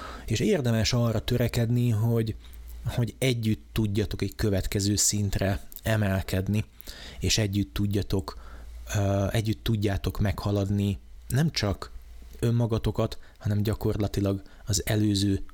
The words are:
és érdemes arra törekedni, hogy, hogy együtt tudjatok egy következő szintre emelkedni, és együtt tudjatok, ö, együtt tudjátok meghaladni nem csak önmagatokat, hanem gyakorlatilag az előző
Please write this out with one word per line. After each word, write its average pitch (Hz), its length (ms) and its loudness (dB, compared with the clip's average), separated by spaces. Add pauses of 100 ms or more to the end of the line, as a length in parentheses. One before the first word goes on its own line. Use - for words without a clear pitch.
(260)
és 110 140 0
érdemes 120 520 2
arra 117 320 2
törekedni, 120 680 2
hogy, 110 440 2 (500)
hogy 123 340 0
együtt 117 540 2
tudjatok 104 500 0
egy 98 120 -4
következő 101 640 2
szintre 101 640 2 (220)
emelkedni, 98 840 2 (540)
és 95 200 2
együtt 101 360 0
tudjatok, 101 640 -2 (580)
ö, 98 340 2
együtt 107 340 -2
tudjátok 104 560 0
meghaladni 101 760 0 (300)
nem 147 220 2
csak - 400 -2 (480)
önmagatokat, 117 800 0 (200)
hanem 104 240 0
gyakorlatilag 101 800 0 (240)
az 98 200 0
előző 101 560 2 (120)